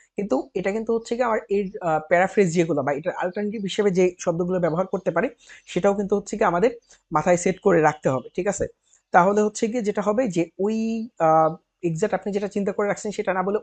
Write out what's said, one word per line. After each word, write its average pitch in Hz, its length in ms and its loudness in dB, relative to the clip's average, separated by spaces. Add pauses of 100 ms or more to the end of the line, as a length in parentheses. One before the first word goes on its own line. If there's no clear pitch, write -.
(160)
কিন্তু 240 380 -4
এটা 196 180 -4
কিন্তু 220 240 -2
হচ্ছে 226 200 -4
গিয়ে 247 100 -2
আমার 220 140 0 (100)
এর, 196 200 -2 (120)
আহ, 160 180 0 (100)
প্যারাফ্রেজ 185 440 2
যেগুলো 160 300 0
বা 143 100 -2
এটার 165 200 -6 (100)
অল্টারনেটিভ 208 380 -4
হিসেবে 196 300 0
যে 180 280 4
শব্দগুলো 180 400 -2
ব্যবহার 175 280 0
করতে 185 240 -4
পারে 175 180 0 (360)
সেটাও 202 280 2
কিন্তু 202 220 -2
হচ্ছে 202 220 -4
গিয়ে 214 100 2
আমাদের 180 240 2 (400)
মাথায় 170 260 2
সেট 175 220 -2
করে 175 220 4
রাখতে 151 280 2
হবে, 131 260 -2
ঠিক 185 120 -4
আছে। 185 200 -2 (440)
তাহলে 202 300 6
হচ্ছে 214 260 -2
গিয়ে 240 140 -4
যেটা 208 200 -2
হবে 214 260 0
যে 170 220 -2 (100)
ওই, 220 500 -2 (100)
আহ, 160 360 4 (280)
এক্সাক্ট 175 320 -2
আপনি 190 180 -6
যেটা 202 140 -4
চিন্তা 196 240 -4
করে 202 160 -2
রাখছেন 202 240 -6
সেটা - 220 -4
না 190 100 -2
বলে 202 200 -2